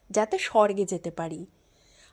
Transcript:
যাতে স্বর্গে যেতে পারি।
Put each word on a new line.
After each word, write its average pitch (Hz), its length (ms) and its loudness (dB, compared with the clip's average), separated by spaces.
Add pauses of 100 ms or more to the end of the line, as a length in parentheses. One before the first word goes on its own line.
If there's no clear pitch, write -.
(100)
যাতে 214 280 0
স্বর্গে 208 460 2
যেতে 175 260 -6
পারি। 165 360 -8 (680)